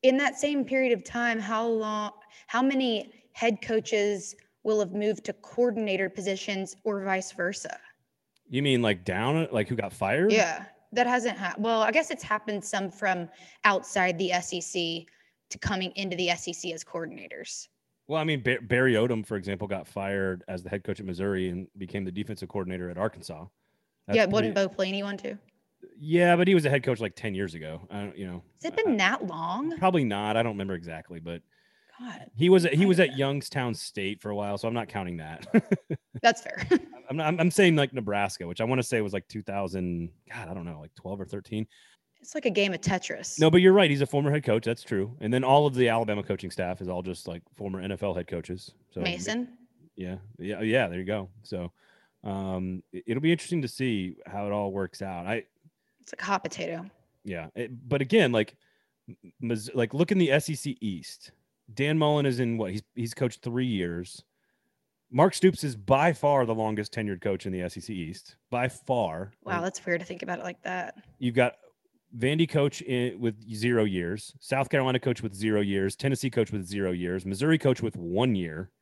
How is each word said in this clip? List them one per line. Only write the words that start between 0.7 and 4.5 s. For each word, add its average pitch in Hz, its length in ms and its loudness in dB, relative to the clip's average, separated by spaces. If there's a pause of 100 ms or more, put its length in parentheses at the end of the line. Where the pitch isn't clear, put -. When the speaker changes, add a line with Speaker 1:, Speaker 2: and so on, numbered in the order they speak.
Speaker 1:
of 190 100 -2
time, 240 360 -2
how 220 260 -2
long, 214 460 -2 (360)
how 233 140 0
many 262 500 0 (220)
head 226 280 0
coaches 208 720 -2 (280)